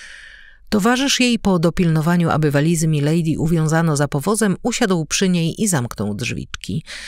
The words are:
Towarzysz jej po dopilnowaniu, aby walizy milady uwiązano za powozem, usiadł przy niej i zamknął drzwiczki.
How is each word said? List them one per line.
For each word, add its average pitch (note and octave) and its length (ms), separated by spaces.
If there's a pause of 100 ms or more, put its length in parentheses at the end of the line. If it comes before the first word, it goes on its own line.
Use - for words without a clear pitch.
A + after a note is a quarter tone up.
(680)
Towarzysz A#3+ 500
jej B3 200
po F#3 200
dopilnowaniu, E3 720
aby D3+ 220
walizy D#3 360
milady D#3 520
uwiązano D#3+ 580
za C#3+ 100
powozem, F#3+ 560
usiadł F#3+ 420
przy - 240
niej E3+ 320
i A3+ 60
zamknął A#2+ 460
drzwiczki. G2+ 680 (240)